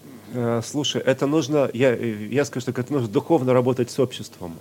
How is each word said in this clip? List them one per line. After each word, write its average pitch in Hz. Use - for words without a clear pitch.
Э, 117
слушай, 147
это 131
нужно, 147
я, 127
э, 107
я 143
скажу 127
так, 127
это 123
нужно 123
духовно 127
работать 123
с -
обществом. 110